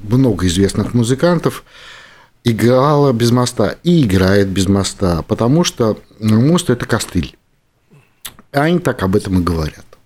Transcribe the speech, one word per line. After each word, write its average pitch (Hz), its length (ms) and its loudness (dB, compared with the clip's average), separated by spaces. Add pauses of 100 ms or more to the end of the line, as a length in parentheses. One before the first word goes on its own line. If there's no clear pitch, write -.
много 110 420 0
известных 95 480 0
музыкантов 135 680 0 (800)
играло 131 680 2
без 117 180 0
моста 123 520 0
и 170 220 2
играет 95 440 2
без 95 200 -2
моста, 92 540 -2
потому 123 420 0
что 110 340 -2 (220)
мост — 117 500 0
это 120 160 -2
костыль. - 500 -4 (1160)
Они 160 260 0
так 127 240 -4
об 95 140 0
этом 95 240 0
и - 20 -2
говорят. 82 420 -4 (220)